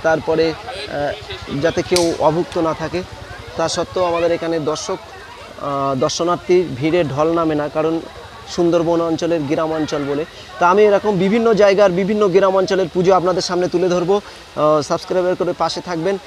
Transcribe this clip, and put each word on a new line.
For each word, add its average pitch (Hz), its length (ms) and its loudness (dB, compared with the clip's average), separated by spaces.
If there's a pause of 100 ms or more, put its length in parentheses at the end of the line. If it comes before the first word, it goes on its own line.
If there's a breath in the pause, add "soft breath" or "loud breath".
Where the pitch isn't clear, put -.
তারপরে, 160 500 0
আহ, 147 1080 -8
যাতে 160 200 0
কেউ 170 380 2
অভুক্ত 160 380 0
না 160 160 0
থাকে। 160 300 -6 (540)
তা 165 120 -2
সত্ত্বেও 180 340 -4
আমাদের 170 280 0
এখানে 165 280 -2
দর্শক, 156 380 -4 (640)
আহ, 139 380 -2
দর্শনার্থীর 175 760 2
ভিড়ে 160 280 2
ঢল 151 300 0
নামে 165 220 0
না, 147 140 -2
কারণ 160 300 0 (500)
সুন্দরবন 170 520 2
অঞ্চলের 165 400 0
গ্রাম 160 320 0
অঞ্চল 156 300 -2
বলে। 143 220 -2 (340 loud breath)
তা 175 100 6
আমি 202 140 6
এরকম 208 340 4
বিভিন্ন 226 360 4
জায়গার, 202 380 6
বিভিন্ন 202 360 2
গ্রাম 190 300 4
অঞ্চলের 185 360 2
পুজো 180 200 4
আপনাদের 180 280 2
সামনে 180 260 -2
তুলে 175 220 0
ধরবো। 180 260 2
আহ, 151 680 0
সাবস্ক্রাইব 180 540 -2
করে 175 220 -2
পাশে 165 240 -2
থাকবেন 180 460 -4